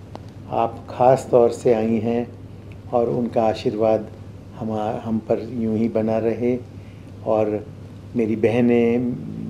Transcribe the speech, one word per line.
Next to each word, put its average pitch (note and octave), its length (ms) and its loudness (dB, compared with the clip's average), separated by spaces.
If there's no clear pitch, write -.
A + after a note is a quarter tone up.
आप A2+ 400 -2
ख़ास C3 400 4
तौर A#2 200 8
से A#2 240 2
आई A2 240 2
हैं A#2 300 0
और A#2+ 160 2
उनका B2 340 0
आशीर्वाद A2 640 2
हम, A2 140 -6
हम A2 140 -2
पर A2 340 -2
यूं A2+ 240 0
ही A2+ 120 2
बना A2 300 0
रहे। A#2 400 0
और G#2+ 400 2
मेरी A2+ 200 2
बहनें, A#2 600 4